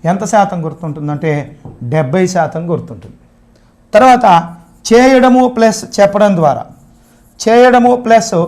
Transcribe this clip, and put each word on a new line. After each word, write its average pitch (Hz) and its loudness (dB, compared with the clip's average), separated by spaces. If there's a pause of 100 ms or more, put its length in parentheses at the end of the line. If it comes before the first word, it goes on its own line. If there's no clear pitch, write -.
ఎంత 190 -4
శాతం 190 0
గుర్తుంటుందంటే 151 -8 (640)
డెబ్బై 160 -2 (120)
శాతం 160 -4
గుర్తుంటుంది. 123 -10 (760)
తర్వాత 240 4 (640)
చేయడము 254 4 (140)
ప్లస్ 220 0 (200)
చెప్పడం 202 2
ద్వారా, 135 -2 (800)
చేయడము 247 4 (120)
ప్లస్ 226 0 (140)